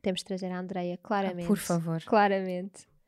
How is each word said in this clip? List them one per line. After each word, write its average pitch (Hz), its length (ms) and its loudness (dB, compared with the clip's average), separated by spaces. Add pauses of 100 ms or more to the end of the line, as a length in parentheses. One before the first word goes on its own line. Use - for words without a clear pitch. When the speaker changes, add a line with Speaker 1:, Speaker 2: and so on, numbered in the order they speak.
Speaker 1:
Temos 185 160 0
de - 60 -10
trazer 185 260 -4
a 180 80 -4
Andreia, 180 340 -4
Speaker 2:
Ah, - 140 -12
Speaker 1:
claramente. 185 400 0
Speaker 2:
por 202 100 4
favor. 165 460 -2
Speaker 1:
Claramente. 190 840 2 (200)